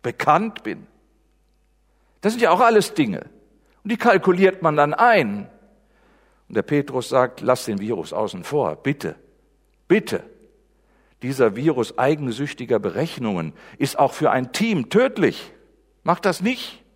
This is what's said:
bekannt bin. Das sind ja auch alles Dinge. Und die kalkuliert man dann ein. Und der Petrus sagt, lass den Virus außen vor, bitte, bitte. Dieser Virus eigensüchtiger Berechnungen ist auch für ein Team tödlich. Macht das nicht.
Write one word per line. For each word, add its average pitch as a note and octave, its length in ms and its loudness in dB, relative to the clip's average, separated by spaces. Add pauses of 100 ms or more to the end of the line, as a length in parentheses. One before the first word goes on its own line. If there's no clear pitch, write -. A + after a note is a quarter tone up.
bekannt E3+ 600 -2
bin. - 240 -12 (1300)
Das G#3+ 120 -2
sind A#3 80 -4
ja F#3+ 100 4
auch F3+ 100 4
alles A3+ 320 4
Dinge. F3 360 -2 (540)
Und G#3 80 -8
die A#3 60 -2
kalkuliert F#3+ 640 2
man D#3 160 2
dann D3 160 2
ein. C3 560 2 (960)
Und - 80 -18
der G#2 80 2
Petrus C#3 460 -4
sagt, B2+ 320 0
lass B2+ 240 0
den G2+ 140 -4
Virus G2 340 -6
außen F#2 320 -6
vor, A#2 320 -2
bitte, C#3 380 -6 (720)
bitte. E3+ 360 0 (1000)
Dieser B2 320 0
Virus B2+ 420 -2
eigensüchtiger C3 800 -2
Berechnungen G2+ 760 -4 (240)
ist - 200 -4
auch C3+ 140 2
für D3+ 200 -2
ein B2+ 200 -2
Team G3 380 -2
tödlich. G3+ 640 0 (500)
Macht - 220 -2
das F#3 160 -2
nicht. - 420 -6 (120)